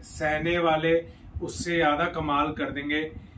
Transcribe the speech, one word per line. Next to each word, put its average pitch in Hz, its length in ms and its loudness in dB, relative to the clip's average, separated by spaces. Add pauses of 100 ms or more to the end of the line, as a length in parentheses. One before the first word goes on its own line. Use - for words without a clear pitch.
सहने 156 560 0
वाले 165 360 4 (480)
उससे 170 340 -4
ज्यादा 156 340 4
कमाल 151 420 0
कर 147 200 -4
देंगे। 147 280 -2 (380)